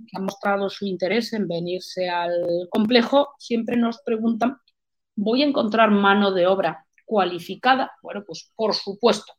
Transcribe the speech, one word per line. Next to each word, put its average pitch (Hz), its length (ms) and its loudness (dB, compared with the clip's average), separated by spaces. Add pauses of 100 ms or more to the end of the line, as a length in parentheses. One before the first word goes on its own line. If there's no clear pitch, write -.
que - 100 -14
han 190 80 -6
mostrado 202 460 -2
su - 160 -8
interés 190 460 -2
en 208 160 -4
venirse 175 600 -6
al 175 640 -2
complejo, 233 680 2
siempre 233 380 -4
nos 233 260 0
preguntan, 226 560 -2 (580)
"¿Voy 220 260 0
a 294 40 4
encontrar 226 440 2
mano 202 420 4
de 180 140 2
obra 185 400 0 (180)
cualificada?". 190 880 0 (100)
Bueno, 202 240 -12
pues - 280 -16
por 214 200 0
supuesto, 208 640 0